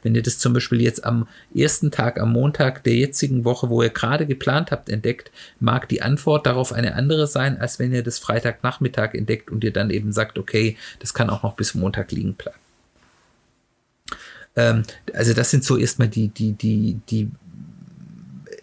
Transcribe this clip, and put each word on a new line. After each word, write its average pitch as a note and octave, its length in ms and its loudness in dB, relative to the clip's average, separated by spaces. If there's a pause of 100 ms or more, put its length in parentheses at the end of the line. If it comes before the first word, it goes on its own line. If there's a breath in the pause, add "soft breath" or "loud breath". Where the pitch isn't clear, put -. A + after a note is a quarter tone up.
Wenn A2+ 120 2
ihr A#2 80 2
das A#2+ 160 -2
zum A#2+ 140 2
Beispiel A#2+ 300 2
jetzt A#2 220 0
am A#2 240 0 (260 loud breath)
ersten D3+ 360 2
Tag, A#2+ 300 0
am A2+ 120 2
Montag C3+ 520 0
der A#2 100 4
jetzigen C3 500 0
Woche, A#2+ 260 0
wo A#2+ 120 2
ihr A2+ 80 4
gerade D3 360 0
geplant C#3+ 440 0
habt, - 200 -6
entdeckt, A2+ 400 -4 (300 loud breath)
mag A#2 280 2
die - 140 0
Antwort D3 440 2
darauf C3 280 0
eine A2+ 200 0
andere D3+ 320 2
sein, C3+ 320 0
als - 200 -4
wenn B2 140 0
ihr B2 100 0
das A#2 160 -4
Freitagnachmittag A#2 960 -2
entdeckt A2 360 -2
und A2 140 -2
ihr A2 80 2
dann G#2+ 160 0
eben G#2 240 -2
sagt, A2 260 -2
okay, A2 380 0 (220 loud breath)
das - 160 -8
kann G#2 160 0
auch G2+ 120 -4
noch G#2+ 120 -2
bis - 200 -4
Montag F#2+ 380 -2
liegen - 220 -4
bleiben. - 240 -14 (2000 loud breath)
Ähm, A2+ 260 4 (320 loud breath)
also A#2 200 2
das A#2+ 160 2
sind C3+ 120 4
so C3 140 2
erstmal A#2+ 320 2
die, G#2+ 200 0
die, A2 240 -2
die, G#2+ 560 0
die G#2+ 220 -2 (1300)